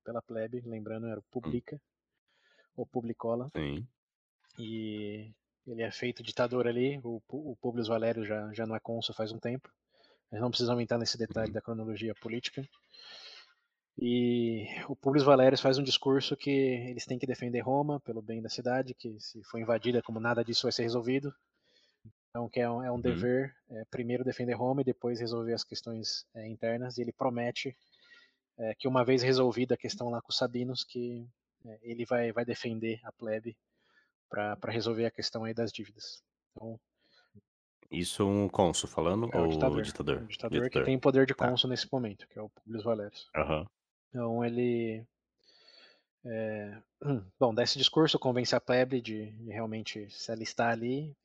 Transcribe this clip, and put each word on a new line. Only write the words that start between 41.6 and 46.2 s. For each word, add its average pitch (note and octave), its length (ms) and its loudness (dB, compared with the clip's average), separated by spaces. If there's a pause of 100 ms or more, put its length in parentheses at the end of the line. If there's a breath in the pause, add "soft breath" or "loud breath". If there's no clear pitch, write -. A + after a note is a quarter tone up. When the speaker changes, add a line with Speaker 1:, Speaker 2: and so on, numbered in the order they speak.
Speaker 1:
nesse - 200 -2
momento, A#2 380 -4
que - 100 -16
é G#2+ 40 -8
o G#2+ 80 -10
Publius G#2+ 340 -8
Valerius. G#2+ 500 -2
Speaker 2:
Aham. D#2 320 2 (440)
Speaker 1:
Então A#2 340 -2
ele, A#2+ 600 0 (1160 soft breath)